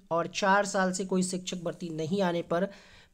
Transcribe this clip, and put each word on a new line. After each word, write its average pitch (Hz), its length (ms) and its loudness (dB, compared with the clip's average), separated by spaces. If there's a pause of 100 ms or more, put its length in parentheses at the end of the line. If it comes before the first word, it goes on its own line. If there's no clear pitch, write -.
(100)
और 170 160 0
चार 196 380 4
साल 190 280 0
से 190 120 -4
कोई 185 180 2
शिक्षक 180 400 -4
भर्ती 170 260 -6
नहीं 160 340 -2
आने 170 200 0
पर 175 260 0 (440)